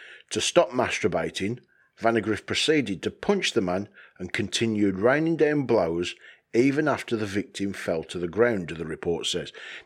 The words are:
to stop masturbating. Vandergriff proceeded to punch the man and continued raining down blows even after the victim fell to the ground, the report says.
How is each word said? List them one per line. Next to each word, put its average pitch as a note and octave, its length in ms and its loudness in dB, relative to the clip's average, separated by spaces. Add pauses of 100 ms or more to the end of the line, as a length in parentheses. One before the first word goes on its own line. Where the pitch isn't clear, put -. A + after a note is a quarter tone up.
(320)
to A2 100 -2
stop - 300 4
masturbating. G2 880 -2 (420)
Vandergriff A2 440 0
proceeded A2 560 0
to G2+ 100 -4
punch - 420 0
the A2+ 80 2
man F#2 260 -2 (320)
and F2+ 140 -8
continued G#2 640 0
raining D3+ 380 2
down D3+ 260 2
blows F2 520 0 (380)
even C#3 340 4
after A#2 280 -2
the A2 100 -2
victim G2 480 -4
fell E2+ 300 -4
to - 160 -10
the F2 80 -2
ground, G2 420 2
the E2 160 -8
report D#2 400 -4
says. E2 260 -4 (340)